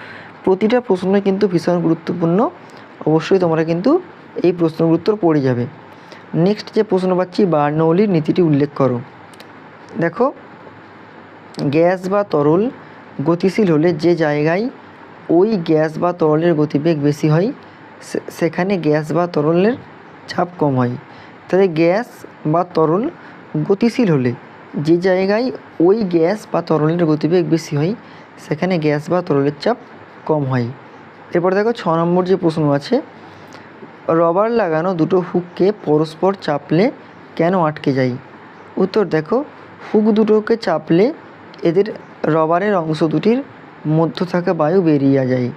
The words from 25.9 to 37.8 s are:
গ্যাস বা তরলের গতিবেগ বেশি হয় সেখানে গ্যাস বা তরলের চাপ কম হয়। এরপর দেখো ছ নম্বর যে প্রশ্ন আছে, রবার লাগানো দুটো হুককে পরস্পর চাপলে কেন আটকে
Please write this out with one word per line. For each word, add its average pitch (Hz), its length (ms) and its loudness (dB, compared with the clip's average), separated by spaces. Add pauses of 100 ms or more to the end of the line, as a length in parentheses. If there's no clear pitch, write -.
গ্যাস 175 340 0 (140)
বা 170 100 0
তরলের 160 440 0
গতিবেগ 156 380 0 (100)
বেশি 160 220 -4
হয় 160 160 0 (460)
সেখানে 180 400 -4
গ্যাস 147 320 0
বা 175 120 0
তরলের 147 380 0
চাপ 226 180 -2 (480)
কম 151 180 0
হয়। 127 240 -2 (640)
এরপর 180 200 0
দেখো 208 180 0
ছ 233 160 -12
নম্বর 170 360 2
যে 185 120 0
প্রশ্ন 160 340 -2
আছে, 143 240 -2 (1120)
রবার 170 420 2
লাগানো 180 440 0
দুটো 160 260 0
হুককে 175 460 -2 (180)
পরস্পর 156 460 0 (100)
চাপলে 156 440 0 (520)
কেন 170 240 2
আটকে 156 320 -2